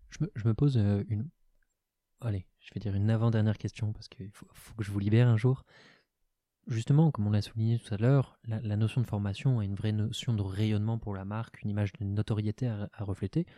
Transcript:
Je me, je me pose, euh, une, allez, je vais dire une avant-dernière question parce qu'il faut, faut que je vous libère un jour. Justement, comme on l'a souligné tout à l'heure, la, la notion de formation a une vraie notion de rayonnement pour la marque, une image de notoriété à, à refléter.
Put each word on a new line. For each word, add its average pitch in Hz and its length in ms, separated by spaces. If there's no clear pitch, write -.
Je - 120
me, - 120
je 107 120
me 110 60
pose, 135 240
euh, 101 320
une, 110 180
allez, 104 240
je - 140
vais 95 60
dire 98 140
une 101 160
avant-dernière 110 480
question 107 360
parce - 140
qu'il 95 220
faut, - 220
faut - 240
que 107 80
je 98 80
vous 101 80
libère 110 280
un 117 100
jour. 127 280
Justement, 143 440
comme 107 140
on 104 60
l'a 104 100
souligné 113 380
tout - 140
à 98 40
l'heure, 127 460
la, 113 180
la 104 160
notion 110 240
de 110 60
formation 104 520
a 101 60
une 98 100
vraie 107 160
notion 110 420
de 104 100
rayonnement 107 560
pour 104 160
la 95 100
marque, 107 380
une 107 80
image 104 220
de - 100
notoriété 104 640
à, 104 260
à - 100
refléter. 101 440